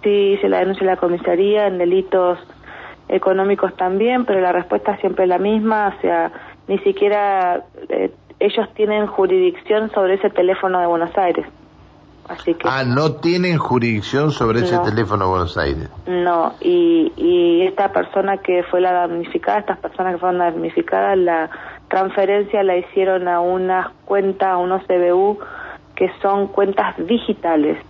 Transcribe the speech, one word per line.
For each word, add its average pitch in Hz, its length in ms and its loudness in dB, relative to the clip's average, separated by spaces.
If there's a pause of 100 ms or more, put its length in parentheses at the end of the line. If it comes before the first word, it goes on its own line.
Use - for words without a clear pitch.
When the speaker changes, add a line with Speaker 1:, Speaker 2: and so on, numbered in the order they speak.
Speaker 1:
Sí, 208 80 2 (240)
hice 196 140 0
la 190 100 2
denuncia 190 240 0
en 190 60 2
la 185 80 2
comisaría, 180 720 2
en 185 100 -2
delitos 180 600 2 (720)
económicos 190 680 0
también, 226 500 0
pero 196 140 2
la 180 120 2
respuesta 202 460 -2
siempre 190 260 0
es 185 60 2
la 180 80 2
misma, 214 580 0
o - 60 -14
sea, 170 280 0 (380)
ni 196 120 0
siquiera, 196 800 2 (260)
eh, - 220 -2 (280)
ellos 208 360 0
tienen 214 320 0
jurisdicción 190 840 0
sobre 190 220 2
ese 196 160 0
teléfono 185 500 0
de 175 60 2
Buenos 170 300 0
Aires. 175 300 0 (840)
Así - 260 -4
que - 140 -6
Speaker 2:
Ah, 131 160 -2
no 139 320 0
tienen 175 420 0
jurisdicción 123 760 0
sobre 117 280 0
ese 175 160 0
Speaker 1:
No. 175 60 2
Speaker 2:
teléfono 104 440 0
de 92 40 2
Buenos 90 280 -2
Aires. 73 300 -2 (180)
Speaker 1:
No, 175 540 0
y, 170 560 2
y 175 500 2
esta 196 260 -2
persona 190 460 -2
que 180 260 0
fue 180 160 0
la 180 120 2
damnificada, 170 680 -2
estas 202 200 -6
personas 180 360 -6
que 170 40 -6
fueron 180 200 -2
damnificadas, 175 800 0
la 165 320 0 (380)
transferencia 196 760 0
la 185 120 2
hicieron 185 520 0
a 175 120 0
unas 185 480 0 (180)
cuentas, 190 420 0
a 185 80 2
unos 180 300 0
C 185 120 2
B 175 140 4
U, 202 260 2 (560)
que 185 160 0 (120)
son 196 260 0
cuentas 196 480 0 (100)
digitales. 170 720 0 (100)